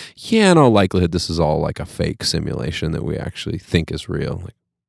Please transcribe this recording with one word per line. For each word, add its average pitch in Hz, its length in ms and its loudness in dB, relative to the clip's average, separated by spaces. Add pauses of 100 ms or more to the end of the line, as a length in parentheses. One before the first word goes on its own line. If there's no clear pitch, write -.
(160)
"Yeah, 208 360 4
in 170 40 6
all 139 140 8
likelihood, 92 420 2
this 85 160 -2
is 82 100 -4
all, 78 220 2
like, 78 180 -4
a - 60 -8
fake - 400 -6
simulation 80 680 -4
that 71 120 -4
we 76 140 -4
actually - 400 -8
think - 320 -2
is - 180 -8
real." 71 360 -6
Like, - 100 -16 (340)